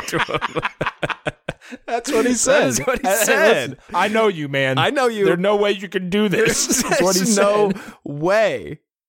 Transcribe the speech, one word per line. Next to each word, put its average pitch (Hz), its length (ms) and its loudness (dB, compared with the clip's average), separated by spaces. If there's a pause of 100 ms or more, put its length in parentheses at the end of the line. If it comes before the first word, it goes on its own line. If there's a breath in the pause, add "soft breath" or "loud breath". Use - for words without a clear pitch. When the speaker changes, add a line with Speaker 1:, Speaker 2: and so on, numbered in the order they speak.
Speaker 1:
to 170 100 -2
him. 156 460 -4
<laughs> - 1200 -10
Speaker 2:
That's 240 260 -6
what 262 140 2
he 247 60 2
Speaker 1:
That 247 80 0
Speaker 2:
said. 269 300 2
Speaker 1:
is - 100 -2
what 254 220 -2
he - 60 -4
Speaker 2:
"Hey, 190 100 2
hey, 226 80 0
Speaker 1:
said. 269 460 2
Speaker 2:
listen, 127 60 -16 (160)
I 180 140 2
know 220 220 2
you, 156 180 -4
man. 135 300 0
Speaker 1:
I 170 120 2
know 262 180 0
you. 214 180 0
Speaker 2:
There's 180 120 4
no 202 200 2
way 202 160 2
you 196 160 -8
can 185 200 -4
do 208 200 2
this," 226 360 0 (160)
Speaker 1:
There's, - 120 -4
Speaker 2:
is 302 80 2
what 185 160 2
he 190 60 0
Speaker 1:
there's 214 140 0
no 202 340 2
Speaker 2:
said. 190 100 -8 (240 loud breath)
Speaker 1:
way. 151 760 -2 (300)